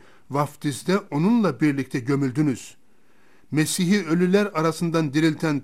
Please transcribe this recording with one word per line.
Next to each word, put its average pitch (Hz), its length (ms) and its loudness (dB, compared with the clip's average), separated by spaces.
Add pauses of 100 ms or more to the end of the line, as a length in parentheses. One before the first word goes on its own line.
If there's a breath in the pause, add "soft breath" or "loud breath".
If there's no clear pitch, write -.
(300 loud breath)
vaftizde 143 680 -2
onunla 185 640 0
birlikte 139 380 0
gömüldünüz. 135 800 -2 (760 soft breath)
Mesih'i 165 540 2
ölüler 180 480 2
arasından 160 600 0
dirilten 156 500 0